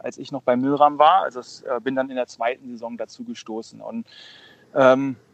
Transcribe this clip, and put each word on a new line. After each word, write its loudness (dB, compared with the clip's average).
als -10
ich -14
noch -10
bei 2
Milram 2
war. 4
Also -8
es, -18
äh, -4
bin -4
dann -4
in -10
der -4
zweiten -6
Saison -12
dazu -12
gestoßen. -12
Und, -10
ähm, 4